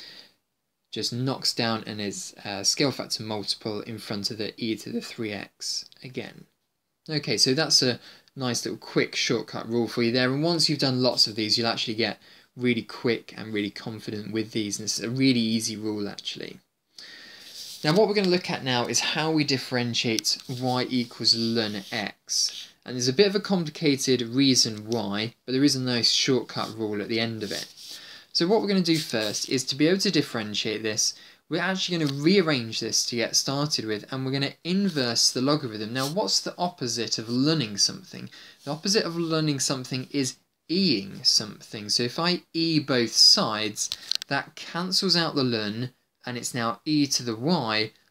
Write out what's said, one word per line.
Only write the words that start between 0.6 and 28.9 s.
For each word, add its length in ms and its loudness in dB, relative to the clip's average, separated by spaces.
just 220 -4
knocks 400 -2
down 340 0
and 140 -8
is 420 -8
a 220 -6
scale 260 2
factor 320 -6
multiple 580 -6
in 160 -10
front 320 -6
of 80 -8
the 160 -6
e 120 -2
to 160 -10
the 100 -4
three 300 -8
x 540 -8
again. 400 -12
Okay, 280 0
so 160 4
that's 280 4
a 180 4
nice 300 -2
little 120 -4
quick 380 0
shortcut 520 -2
rule 200 2
for 160 0
you 80 4
there, 200 4
and 120 0
once 260 2
you've 80 0
done 240 2
lots 240 4
of 100 -2
these, 220 0
you'll 100 2
actually 280 -2
get 240 -2
really 280 2
quick 540 -2
and 160 -8
really 180 -2
confident 600 -10
with 200 -2
these, 260 -4
and 80 -10
it's 140 -4
a 100 -4
really 300 4
easy 360 0
rule 320 -4
actually. 520 -10
Now 120 4
what 120 6
we're 60 -2
gonna 140 2
look 240 0
at 120 -4
now 220 0
is 140 0
how 320 0
we 120 2
differentiate 920 0
y 400 0
equals 460 0
ln 580 0
x. 760 -4
And 100 -8
there's 120 0
a 60 2
bit 120 6
of 100 2
a 40 0
complicated 800 2
reason 680 4
why, 460 -2
but 80 -4
there 100 4
is 120 6
a 40 -2
nice 320 2
shortcut 640 0
rule 240 -2
at 60 -6
the 120 0
end 220 -2
of 100 -6
it. 140 -6
So 120 2
what 160 4
we're 60 -2
gonna 140 4
do 180 2